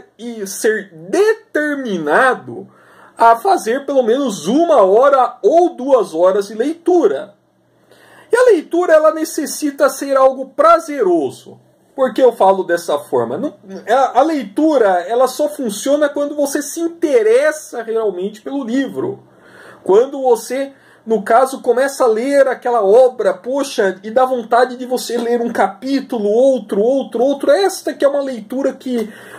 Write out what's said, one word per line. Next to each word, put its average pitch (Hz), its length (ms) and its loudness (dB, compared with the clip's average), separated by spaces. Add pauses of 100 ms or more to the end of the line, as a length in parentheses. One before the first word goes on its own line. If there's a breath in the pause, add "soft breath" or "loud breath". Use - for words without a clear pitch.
(180)
e 220 300 -12
ser 202 440 -4 (180)
determinado 247 1600 -2 (500 soft breath)
a 233 180 6
fazer 277 500 -2
pelo 277 160 2
menos 220 460 -2
uma 294 340 4
hora 240 600 4
ou 311 320 4
duas 247 380 0
horas 190 340 0
de 220 60 -16
leitura. 247 800 0 (960 soft breath)
E - 40 2
a 494 100 4
leitura, 349 480 2
ela 311 200 4
necessita 302 760 -4
ser 277 300 -2
algo 262 380 2
prazeroso. 285 1040 0 (360)
Por 262 160 0
que - 100 -2
eu 240 120 4
falo 190 300 2
dessa 170 340 -2
forma? 123 400 -4
Não, 277 160 -6 (340)
a, 240 320 2
a 277 40 4
leitura, 262 840 0
ela 240 200 2
só 294 200 -2
funciona 285 640 -2
quando 285 260 -6
você 294 260 -2
se 285 180 -12
interessa 285 1040 0
realmente 214 580 -4
pelo 269 220 -8
livro. 226 600 -6 (600 loud breath)
Quando 262 400 2
você, 254 500 -2 (320 soft breath)
no 220 160 -2
caso, 254 400 2
começa 269 420 0
a 254 40 4
ler 262 400 2
aquela 240 360 -2
obra, 220 480 2
poxa, 233 720 -4
e 214 60 -12
dá 254 160 2
vontade 247 500 0
de 254 120 -12
você 240 280 -6
ler 233 240 -2
um 233 140 -4
capítulo, 240 720 -4
outro, 226 540 0
outro, 247 420 -2
outro. 277 280 0
Esta 381 420 0
que 302 100 -4
é 277 40 2
uma 277 160 0
leitura 254 500 -6
que, 233 400 -6 (240 loud breath)